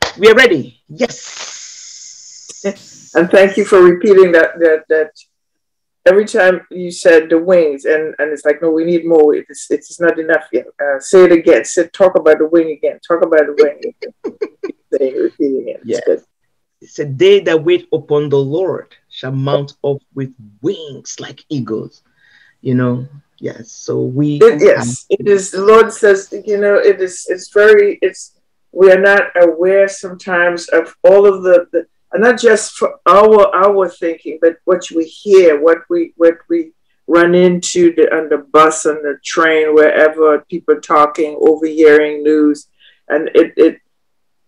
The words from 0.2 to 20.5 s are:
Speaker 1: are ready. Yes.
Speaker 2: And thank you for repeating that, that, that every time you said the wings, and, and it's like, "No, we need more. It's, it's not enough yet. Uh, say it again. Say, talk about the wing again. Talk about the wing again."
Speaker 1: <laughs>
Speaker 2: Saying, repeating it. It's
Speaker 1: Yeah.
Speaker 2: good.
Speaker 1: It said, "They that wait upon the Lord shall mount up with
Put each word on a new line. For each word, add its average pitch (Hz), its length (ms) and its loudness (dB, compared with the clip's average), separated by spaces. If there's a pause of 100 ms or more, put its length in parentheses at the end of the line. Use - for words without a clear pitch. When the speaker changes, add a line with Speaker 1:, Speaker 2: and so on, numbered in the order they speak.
Speaker 1:
are 220 40 6
ready. 170 540 0
Yes. - 1700 -16 (520)
Speaker 2:
And 170 160 0
thank 196 260 2
you 208 80 0
for 196 180 4
repeating 180 500 4
that, 165 260 0
that, 156 300 0
that 156 220 -2 (920)
every 196 200 2
time 185 460 -2
you 180 200 -12
said 165 380 2
the 165 100 0
wings, 165 460 0
and, 156 340 -4
and 151 140 -6
it's 143 120 -12
like, 147 180 -2
"No, 165 80 -2
we 160 140 -2
need 170 200 -2
more. 156 300 2
It's, - 360 -12
it's - 300 -10
not 160 180 -2
enough 160 340 -4
yet. - 140 -6 (140)
Uh, 139 200 -6
say 185 240 4
it 175 80 4
again. 165 320 2
Say, 170 240 -4
talk 185 280 0
about 156 220 2
the 156 80 -2
wing 160 240 0
again. 143 360 -8
Talk 165 160 -2
about 160 240 0
the 147 120 -10
wing 147 240 0
again." - 920 -14 (160)
Speaker 1:
<laughs> - 0 -
Speaker 2:
Saying, 135 240 -4
repeating 139 520 -6
it. - 120 -14
It's - 40 -20
Speaker 1:
Yeah. 110 220 -6
Speaker 2:
good. - 160 -2 (580)
Speaker 1:
It - 100 -20
said, 143 280 -10
"They 196 220 4
that 165 240 -2
wait 175 280 -2
upon 147 360 -4
the 139 100 0
Lord 143 560 -6 (140)
shall - 240 -14
mount 139 500 -6
up 139 160 -6 (160)
with 131 180 -10 (300)